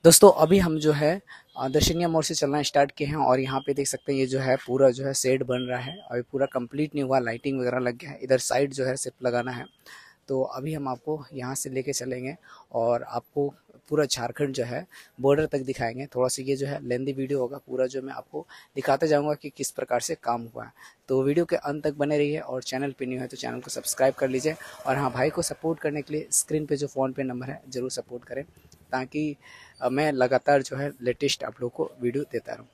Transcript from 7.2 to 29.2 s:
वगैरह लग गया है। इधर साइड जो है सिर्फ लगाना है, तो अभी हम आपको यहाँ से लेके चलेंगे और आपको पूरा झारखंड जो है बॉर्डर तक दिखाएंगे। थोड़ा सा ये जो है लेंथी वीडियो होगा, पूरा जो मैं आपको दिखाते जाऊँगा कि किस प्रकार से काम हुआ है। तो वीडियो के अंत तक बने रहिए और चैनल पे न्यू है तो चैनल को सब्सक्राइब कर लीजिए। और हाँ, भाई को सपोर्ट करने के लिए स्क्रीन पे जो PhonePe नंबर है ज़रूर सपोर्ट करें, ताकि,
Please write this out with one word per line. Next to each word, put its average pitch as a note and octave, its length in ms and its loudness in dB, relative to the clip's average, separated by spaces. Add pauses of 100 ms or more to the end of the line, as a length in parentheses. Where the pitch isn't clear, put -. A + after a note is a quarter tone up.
वगैरह B2 180 0
लग B2 180 -2
गया C#3 140 -14
है। - 120 -12
इधर B2+ 160 4
साइड C3+ 340 0
जो C3+ 120 -4
है C3 120 -2
सिर्फ - 300 -8
लगाना A#2+ 240 -2
है, B2 140 -10 (640)
तो C3 140 0
अभी C#3 320 -6
हम C#3+ 140 -4
आपको C#3+ 360 -6 (100)
यहाँ C3 200 -6
से C3+ 160 -6
लेके C3+ 220 -4
चलेंगे B2+ 440 -6 (360)
और A#2 300 2
आपको C#3 520 -4 (340)
पूरा D3+ 160 2
झारखंड B2+ 480 -2
जो B2+ 120 -2
है B2 220 -6 (340)
बॉर्डर C#3+ 260 4
तक D3 120 -2
दिखाएंगे। B2+ 480 -4
थोड़ा B2+ 220 0
सा C3 140 -4
ये C3+ 140 0
जो C3+ 100 -4
है C#3 220 -8
लेंथी C3 240 -2
वीडियो C3+ 260 -2
होगा, B2+ 180 -2
पूरा B2+ 300 -2
जो C3 160 -6
मैं C3+ 100 -10
आपको - 340 -12 (300)
दिखाते C#3 320 2
जाऊँगा D3 260 2
कि D3 220 -10
किस - 140 -6
प्रकार B2 300 -2
से E3 140 -4
काम A#2+ 280 -4
हुआ A#2 220 -12
है। - 80 -18 (360)
तो C3 140 2
वीडियो D3+ 220 4
के E3 120 0
अंत D3 280 -4
तक D3+ 140 0
बने D3 200 2
रहिए D3 200 0
और B2+ 240 -8
चैनल C3+ 360 -4
पे C3 80 -6
न्यू B2+ 140 -6
है B2+ 60 -6
तो B2+ 100 -14
चैनल B2 240 -8
को - 100 -16
सब्सक्राइब - 440 0
कर C3+ 140 0
लीजिए। C3+ 260 0 (320)
और C3+ 100 2
हाँ, C3+ 160 0
भाई C3 180 2
को E3+ 120 -4
सपोर्ट D#3+ 360 -4
करने D3 240 -4
के D3+ 120 -8
लिए D#3 180 -6
स्क्रीन D#3 340 0
पे C#3+ 100 0
जो C#3+ 100 -4
PhonePe C3+ 340 -2
नंबर B2+ 260 -6
है C#3 240 -12
ज़रूर B2+ 200 -6
सपोर्ट - 340 -12
करें, C3 200 -10 (480)
ताकि, C#3+ 440 -4 (460)